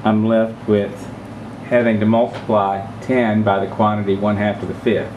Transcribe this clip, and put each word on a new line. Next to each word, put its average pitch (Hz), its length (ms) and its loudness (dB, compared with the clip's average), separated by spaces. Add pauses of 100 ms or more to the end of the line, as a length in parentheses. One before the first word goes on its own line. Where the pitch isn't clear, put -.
I'm 107 240 2
left 113 400 0
with 101 260 2 (760)
having 117 300 4
to 107 60 2
multiply 107 800 2 (160)
ten 113 400 2
by 98 240 2
the 92 80 -8
quantity 104 400 0
one 101 240 0
half 104 220 -2
to - 80 -8
the - 80 -6
fifth. - 420 -2